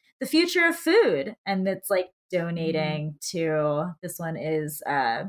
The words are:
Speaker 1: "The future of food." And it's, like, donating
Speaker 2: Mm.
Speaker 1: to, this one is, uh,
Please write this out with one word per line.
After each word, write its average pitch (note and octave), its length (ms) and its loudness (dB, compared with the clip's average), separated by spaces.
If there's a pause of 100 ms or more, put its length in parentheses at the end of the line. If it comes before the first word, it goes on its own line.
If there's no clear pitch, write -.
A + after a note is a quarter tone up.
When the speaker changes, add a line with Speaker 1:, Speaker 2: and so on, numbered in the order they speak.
(200)
Speaker 1:
"The C4 60 -2
future E4+ 400 4
of E4 100 2
food." A#3+ 680 2
And F#3+ 240 0
it's, F#3+ 220 -4
like, F#3 220 0 (180)
donating D#3+ 840 -2
Speaker 2:
Mm. - 80 -18 (120)
Speaker 1:
to, D#3 680 0
this - 180 -10
one E3 200 -6
is, D3+ 480 -2
uh, C3 420 0